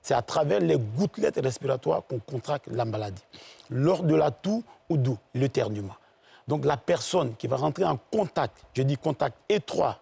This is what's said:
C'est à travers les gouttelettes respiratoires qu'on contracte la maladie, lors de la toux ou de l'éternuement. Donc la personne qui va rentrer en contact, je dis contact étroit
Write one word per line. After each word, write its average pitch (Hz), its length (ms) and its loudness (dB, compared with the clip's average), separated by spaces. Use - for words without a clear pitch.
C'est - 120 0
à 120 80 2
travers 165 380 2
les 160 160 4
gouttelettes 143 640 0
respiratoires 135 640 -2
qu'on 127 140 -6
contracte 135 500 -6
la 117 160 -2
maladie, 107 380 -6
lors 156 320 2
de 156 120 4
la 151 160 4
toux 214 340 -2
ou 165 80 2
de 131 160 2
l'éternuement. 107 600 -2
Donc 143 160 -2
la 143 120 2
personne 151 600 0
qui - 100 -8
va 123 100 0
rentrer 151 280 0
en 151 140 0
contact, 175 540 -2
je 131 80 0
dis 139 140 2
contact 147 400 -2
étroit 156 540 0